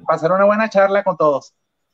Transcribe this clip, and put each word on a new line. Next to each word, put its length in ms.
pasar 280
una 140
buena 220
charla 360
con 120
todos. 380